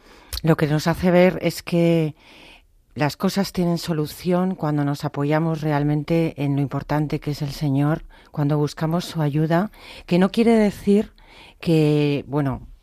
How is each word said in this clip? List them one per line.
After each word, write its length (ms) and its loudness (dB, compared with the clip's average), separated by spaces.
lo 140 4
que 100 0
nos 180 0
hace 240 0
ver 320 6
es 220 -4
que 500 2
las 220 -2
cosas 360 -2
tienen 260 0
solución 800 -2
cuando 280 -2
nos 220 -4
apoyamos 560 0
realmente 720 0
en 120 0
lo 80 0
importante 560 -4
que 100 -8
es 140 -6
el 80 -6
Señor, 540 -2
cuando 260 0
buscamos 480 -2
su 160 -6
ayuda, 480 0
que 100 2
no 140 4
quiere 220 4
decir 600 2
que, 680 2
bueno, 400 -4